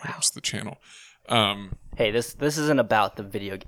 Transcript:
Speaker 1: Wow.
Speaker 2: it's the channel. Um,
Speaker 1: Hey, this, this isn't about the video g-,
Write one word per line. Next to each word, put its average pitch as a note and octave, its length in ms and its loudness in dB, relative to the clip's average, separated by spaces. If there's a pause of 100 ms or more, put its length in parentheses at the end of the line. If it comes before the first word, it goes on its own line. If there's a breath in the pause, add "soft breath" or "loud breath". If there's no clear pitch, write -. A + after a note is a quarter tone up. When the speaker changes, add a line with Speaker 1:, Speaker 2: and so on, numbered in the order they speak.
Speaker 1:
Wow. - 140 -6
Speaker 2:
it's - 120 0
the - 120 -8
channel. - 360 -6 (500 soft breath)
Um, G2+ 500 0 (180)
Speaker 1:
Hey, A2 140 2
this, A#2 240 0
this D3 240 -2
isn't D3 200 2
about G#2+ 380 4
the A2 60 -8
video G2 340 -6
g-, - 120 -12